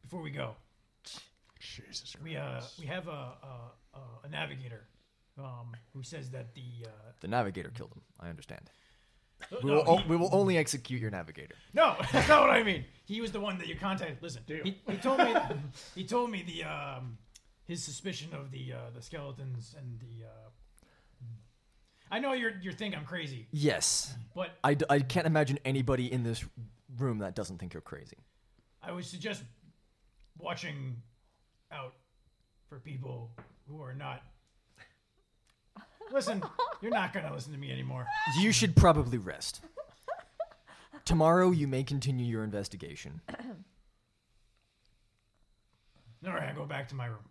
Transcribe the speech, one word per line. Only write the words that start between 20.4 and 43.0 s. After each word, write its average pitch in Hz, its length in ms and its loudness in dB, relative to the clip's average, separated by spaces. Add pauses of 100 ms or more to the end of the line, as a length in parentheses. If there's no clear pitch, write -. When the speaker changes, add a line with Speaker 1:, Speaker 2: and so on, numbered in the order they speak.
Speaker 1:
I 208 60 -2
know 269 160 0
you're, 233 260 0
you 180 120 -6
think 196 260 -6
I'm 151 80 -8
crazy. 135 460 -6
Speaker 3:
Yes. 139 640 2 (200)
Speaker 1:
But 175 140 -4 (140)
Speaker 3:
I 143 100 8
d-, 143 160 4
I 143 80 8
can't 143 300 2
imagine 147 360 4
anybody 127 480 2
in 127 120 2
this 117 200 -2 (540)
room 120 220 0
that 92 160 -4
doesn't 92 240 -6
think 90 160 -8
you're 80 60 -8
crazy. - 360 -14 (640)
Speaker 1:
I 175 100 -10
would 180 140 -8
suggest 175 380 -8 (960)
watching 151 560 -8 (760)
out 135 220 -12 (720)
for 139 120 -16
people 123 500 -10 (380)
who 151 160 -14
are 131 100 -10
not. 135 300 -8 (1900)
Listen, 214 300 2 (220)
Speaker 4:
<laughs> 587 180 -2
Speaker 1:
you're 214 80 -4
not - 240 0
gonna 156 180 -4
listen 143 220 -8
to 139 60 -8
me 139 120 -8
anymore. 131 360 -4 (320)
Speaker 3:
You 214 140 8
should 202 220 6
probably 143 440 10
rest. 85 420 -6 (1400)
Tomorrow, 175 460 8
you 151 160 4
may 131 160 2
continue 131 420 2
your 113 180 0
investigation. 98 840 -6